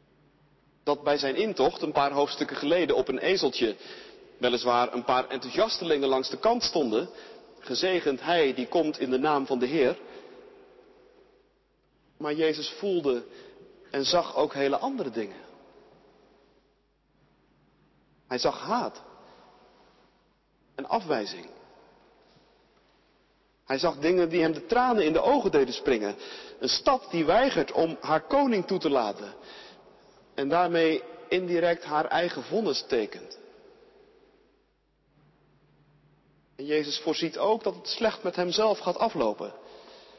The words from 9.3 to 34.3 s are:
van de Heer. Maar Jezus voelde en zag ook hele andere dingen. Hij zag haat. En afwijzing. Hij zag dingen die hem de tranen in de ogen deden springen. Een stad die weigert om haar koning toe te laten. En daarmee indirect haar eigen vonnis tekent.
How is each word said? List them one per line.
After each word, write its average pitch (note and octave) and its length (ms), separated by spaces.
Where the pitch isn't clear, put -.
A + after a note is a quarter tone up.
van C3 120
de B2 80
Heer. C#3+ 320
Maar D3+ 180
Jezus D3+ 340
voelde D3+ 560
en C#3 140
zag E3+ 320
ook D3 180
hele C#3 220
andere B3 340
dingen. A2 340
Hij D3+ 100
zag - 220
haat. F3+ 420
En C#3 100
afwijzing. A#2 600
Hij C3+ 140
zag D#3+ 200
dingen E3+ 300
die E3 140
hem D#3+ 100
de - 140
tranen A#3 380
in D#3 80
de E3 100
ogen A#3+ 280
deden C3 240
springen. G#2+ 420
Een B2+ 100
stad - 420
die E3+ 140
weigert F#3+ 480
om E3 280
haar D#3 260
koning B3 400
toe F#3+ 120
te D#3 120
laten. G#2 440
En C#3 140
daarmee E3+ 540
indirect E3+ 560
haar D3+ 200
eigen D#3+ 380
vonnis F3+ 460
tekent. - 500